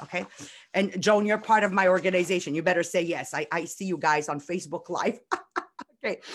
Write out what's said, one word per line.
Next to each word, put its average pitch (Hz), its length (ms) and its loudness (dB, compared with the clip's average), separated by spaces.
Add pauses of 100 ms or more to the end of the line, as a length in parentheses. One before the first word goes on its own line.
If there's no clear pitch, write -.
Okay. 180 220 -6 (480)
And 190 280 0
Joan, 208 240 4
you're 214 140 2
part 214 260 4
of 190 80 -2
my 190 160 4
organization. 180 640 2
You 160 80 -2
better 175 200 2
say 170 180 0
yes. 160 320 -6
I, 151 180 -4
I 165 140 -2
see - 180 -12
you 185 140 -4
guys 151 320 0
on 147 100 -4
Facebook 175 480 -8
Live. 196 320 -2 (140)
<laughs> - 60 -4 (640)
Okay. 208 160 -4 (120)